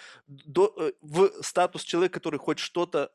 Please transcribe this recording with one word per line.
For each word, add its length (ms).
до, 520
э, 220
в 300
статус 400
человека, 320
который 240
хоть 200
что-то 560